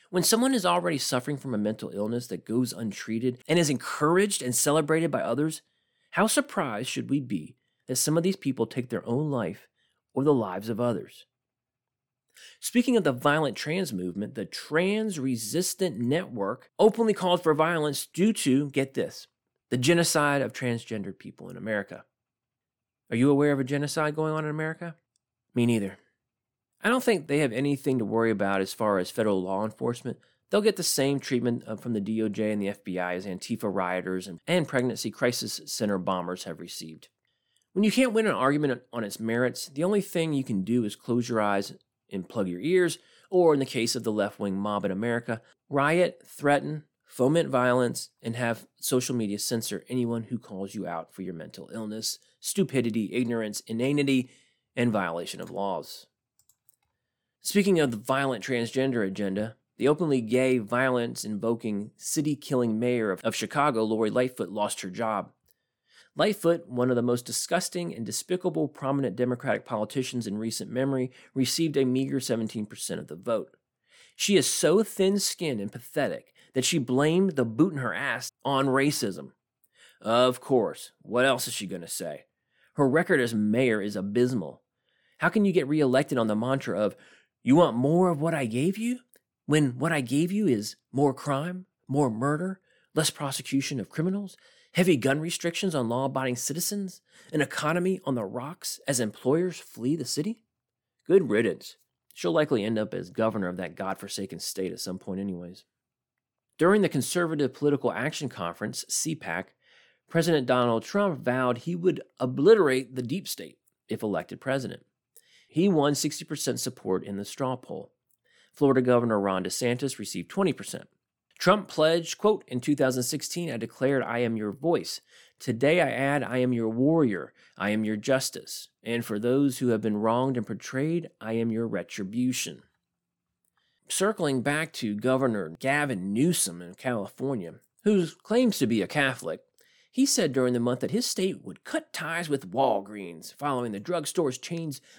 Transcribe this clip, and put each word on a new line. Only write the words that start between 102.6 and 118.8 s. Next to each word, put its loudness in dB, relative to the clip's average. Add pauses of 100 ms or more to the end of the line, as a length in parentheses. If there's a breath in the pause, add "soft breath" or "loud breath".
end 0
up -2
as -8
governor 0
of -6
that -8
godforsaken -8
state -4
at -10
some -8
point -8
anyways. -8 (920)
During 6
the 4
Conservative 0
Political 2
Action -4
Conference, -6
C -2
pac, -6 (520 soft breath)
President 2
Donald 4
Trump 0
vowed 0
he -6
would 0 (180)
obliterate 4
the -4
deep -6
state -12 (300)
if -6
elected -4
president. -4 (640 soft breath)
He 2
won 4
sixty -4
percent -4
support -4
in -8
the -6
straw -6
poll. -14 (580 soft breath)
Florida 4